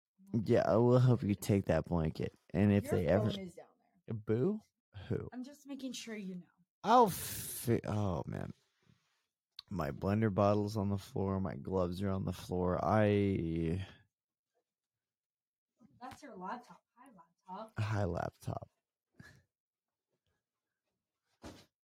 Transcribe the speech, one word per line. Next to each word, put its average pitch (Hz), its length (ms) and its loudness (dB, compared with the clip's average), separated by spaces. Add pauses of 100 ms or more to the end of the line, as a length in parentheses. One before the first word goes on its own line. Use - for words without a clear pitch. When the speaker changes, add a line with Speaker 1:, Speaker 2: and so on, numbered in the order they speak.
(440)
Speaker 1:
yeah, 113 260 4
I 92 60 4
will 120 240 6
help 123 240 4
you 101 100 2
take 98 340 2
that 80 180 2
blanket. 80 520 -2 (160)
And 101 200 6
if 101 120 4
Speaker 2:
Your 285 100 -2
Speaker 1:
they - 120 0
ever 101 240 4
Speaker 2:
phone - 80 -6
is 185 140 -10
down - 120 -20 (420)
there. 113 80 -6
Speaker 1:
Boo? 123 460 -2 (460)
Who? - 260 -4
Speaker 2:
I'm 247 120 -12
just 294 200 -20
making 269 280 -10
sure 226 220 -12
you 190 200 -10
know. 180 60 -14 (420)
Speaker 1:
I'll 226 260 6
fi-, - 760 -4
oh, 101 400 -2
man. 50 260 -8 (1160)
My 80 220 -4
blender 98 420 0
bottle's 104 420 2
on 101 140 -2
the 101 80 0
floor. 98 420 -4
My 95 160 -4
gloves 90 460 -2
are 98 80 0
on 95 160 -2
the 92 80 -4
floor. 90 500 -2
I 95 1000 2 (2250)
Speaker 2:
That's - 220 -16
your 247 140 -16
laptop. 185 440 -12 (140)
Hi, 254 200 -20
laptop. 190 640 -16
Speaker 1:
Hi, 104 280 -2
laptop. - 640 -8 (2750)
Speaker 2:
I - 40 -18
was - 40 -16 (340)